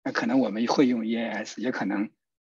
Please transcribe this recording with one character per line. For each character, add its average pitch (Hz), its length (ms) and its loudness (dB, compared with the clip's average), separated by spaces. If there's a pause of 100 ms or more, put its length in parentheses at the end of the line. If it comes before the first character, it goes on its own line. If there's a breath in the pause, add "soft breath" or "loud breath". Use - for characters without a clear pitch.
那 131 80 -4
可 - 140 -2
能 123 140 2
我 120 100 2
们 110 160 -2
会 139 220 4
用 117 180 0
E 113 100 -2
A 117 120 -2
S， 110 340 -8
也 123 100 -2
可 110 140 -4
能 101 240 -2 (400)